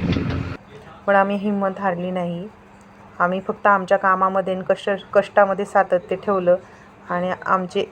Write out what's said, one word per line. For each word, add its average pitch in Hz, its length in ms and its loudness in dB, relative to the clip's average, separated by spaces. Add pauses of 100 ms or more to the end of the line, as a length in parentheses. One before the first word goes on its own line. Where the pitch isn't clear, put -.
(1080)
पण 202 100 2
आम्ही 196 200 2
हिंमत 196 440 -2
हारली 180 300 -2
नाही. 175 380 -6 (680)
आम्ही 185 220 0
फक्त 208 260 -4
आमच्या 196 320 4
कामामध्ये 190 560 0
आणि 185 140 -6
कष्ट-, 190 440 -2
कष्टामध्ये 202 520 2
सातत्य 185 520 0
ठेवलं 180 400 2 (540)
आणि 180 220 -2 (140)
आमचे 185 460 -2